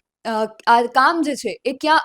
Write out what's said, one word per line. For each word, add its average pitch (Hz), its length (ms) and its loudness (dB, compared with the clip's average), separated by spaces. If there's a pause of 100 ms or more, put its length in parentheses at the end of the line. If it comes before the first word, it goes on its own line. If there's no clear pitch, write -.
(240)
અ, 220 60 -8 (360)
આ 233 160 4
કામ 277 400 2
જે 285 120 -4
છે 196 300 -8
એ 254 80 -4
ક્યાં 302 320 0